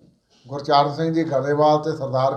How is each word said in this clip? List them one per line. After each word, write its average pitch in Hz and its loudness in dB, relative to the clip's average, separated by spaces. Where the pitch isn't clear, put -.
ਗੁਰਚਰਨ 147 0
ਸਿੰਘ 165 -2
ਜੀ 165 0
ਗਰੇਵਾਲ 147 2
ਤੇ 156 -6
ਸਰਦਾਰ 131 -2